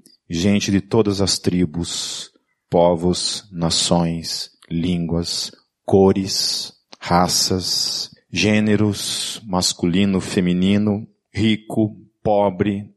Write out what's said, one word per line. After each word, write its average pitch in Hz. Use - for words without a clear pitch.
gente 98
de 98
todas 101
as 95
tribos, -
povos, 87
nações, 85
línguas, 85
cores, 98
raças, -
gêneros, 107
masculino, 92
feminino, 101
rico, 107
pobre, 101